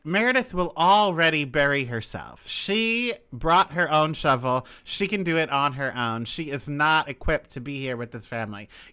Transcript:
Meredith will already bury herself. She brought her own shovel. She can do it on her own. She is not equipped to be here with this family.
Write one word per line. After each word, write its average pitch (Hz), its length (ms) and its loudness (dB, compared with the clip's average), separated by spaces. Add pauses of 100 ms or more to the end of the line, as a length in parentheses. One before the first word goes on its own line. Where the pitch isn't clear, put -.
Meredith 233 500 0
will 175 220 0
already 165 680 4
bury 143 420 2
herself. 107 640 -8
She 226 640 -2 (180)
brought 160 400 2
her 165 180 0
own 156 240 2
shovel. 127 500 0 (200)
She - 240 -4
can 196 160 -2
do 165 120 0
it 160 140 0
on 139 220 2
her 131 220 -4
own. 117 300 -2
She 151 260 -8
is 139 180 -8
not 151 400 2
equipped - 420 -2
to 135 100 -12
be 135 200 -8
here 131 160 -4
with 117 160 -8
this 113 160 -12
family. 107 400 -8 (240)